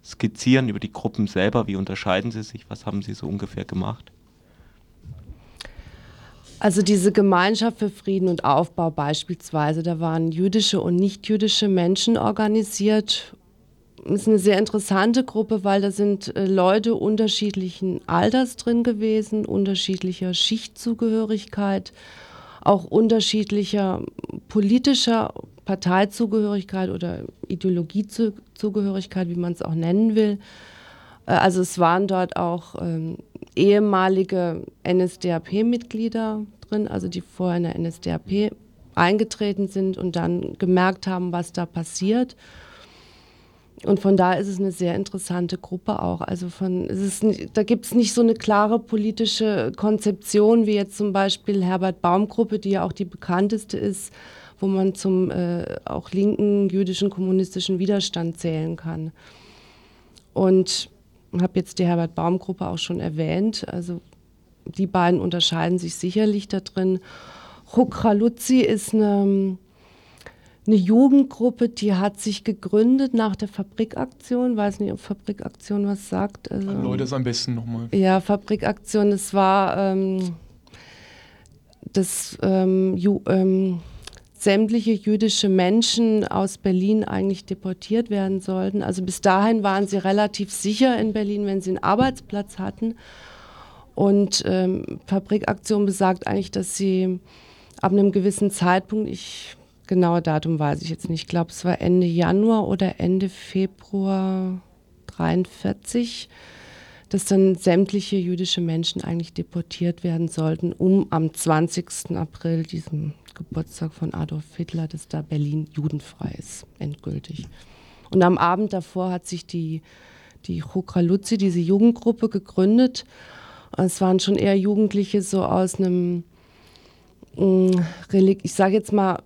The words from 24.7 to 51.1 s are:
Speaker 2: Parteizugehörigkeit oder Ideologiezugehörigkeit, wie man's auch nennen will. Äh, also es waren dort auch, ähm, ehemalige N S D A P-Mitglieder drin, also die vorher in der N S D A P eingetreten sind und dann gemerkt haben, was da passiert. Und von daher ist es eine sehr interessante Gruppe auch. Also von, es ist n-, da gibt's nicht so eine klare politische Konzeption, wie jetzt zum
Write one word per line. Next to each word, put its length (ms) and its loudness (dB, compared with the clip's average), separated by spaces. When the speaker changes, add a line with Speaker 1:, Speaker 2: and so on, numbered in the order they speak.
Speaker 2:
Parteizugehörigkeit 1200 0
oder 360 -6
Ideologiezugehörigkeit, 1800 -2
wie 60 -6
man's 260 -4
auch 140 -4
nennen 400 2
will. 240 2
Äh, 60 0
also 280 4
es 180 -4
waren 300 2
dort 280 -2
auch, 440 -4
ähm, 380 -6
ehemalige 1120 2
N 180 2
S 180 -2
D 120 -4
A 100 0
P-Mitglieder 1000 -2
drin, 200 -2
also 200 -6
die 120 -8
vorher 380 -4
in 60 0
der 120 -4
N 80 -4
S 160 -8
D 100 -6
A 80 -2
P 320 -2
eingetreten 720 0
sind 300 -2
und 180 -4
dann 420 -2
gemerkt 480 2
haben, 260 -4
was 200 -6
da 140 -4
passiert. 680 -2
Und 160 2
von 160 4
daher 240 4
ist 80 -4
es 100 -6
eine 140 -2
sehr 240 -2
interessante 640 -4
Gruppe 440 -6
auch. 200 -4
Also 260 -6
von, 380 -4
es 120 -6
ist 240 -4
n-, 300 0
da 100 2
gibt's 320 -2
nicht 200 4
so 80 4
eine 120 6
klare 440 2
politische 1000 -2
Konzeption, 880 4
wie 80 2
jetzt 220 -2
zum 160 0